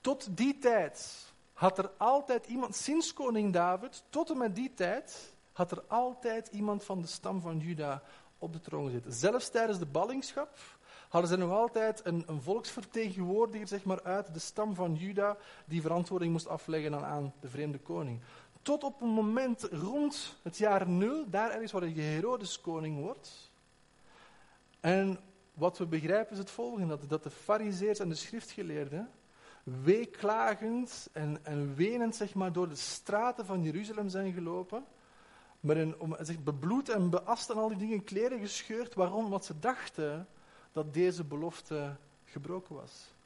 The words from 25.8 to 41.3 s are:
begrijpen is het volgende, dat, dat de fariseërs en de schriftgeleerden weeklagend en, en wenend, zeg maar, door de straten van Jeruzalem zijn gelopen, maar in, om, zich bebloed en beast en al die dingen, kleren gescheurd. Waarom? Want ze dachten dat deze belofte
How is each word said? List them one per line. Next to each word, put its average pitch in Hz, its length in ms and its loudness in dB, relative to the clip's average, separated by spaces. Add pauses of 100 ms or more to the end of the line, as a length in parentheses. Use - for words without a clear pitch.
begrijpen 165 460 2
is 196 60 -6
het 196 120 -6
volgende, 233 360 -4
dat, 143 220 -4
dat 156 140 0
de 147 80 -8
fariseërs 208 680 0
en 196 100 -2
de 165 60 -2
schriftgeleerden 165 960 -6 (520)
weeklagend 214 1500 2
en, 151 300 -2
en 147 320 -2
wenend, 226 420 2
zeg 202 180 -4
maar, 185 180 0
door 175 160 0
de 151 60 -8
straten 220 720 -2
van 185 160 0
Jeruzalem 202 460 -2
zijn 190 240 -2
gelopen, 180 520 -4 (760)
maar 151 160 4
in, 160 240 0
om, 160 200 -4
zich 160 220 -6
bebloed 156 460 0
en 196 220 4
beast 185 400 0
en 220 60 0
al 220 120 2
die 214 100 -2
dingen, 214 260 -2
kleren 233 340 0
gescheurd. 220 560 -6
Waarom? 196 360 2
Want 190 140 0
ze 156 140 -8
dachten 160 720 -2 (440)
dat 151 220 -4
deze 175 300 4
belofte 147 720 -6 (280)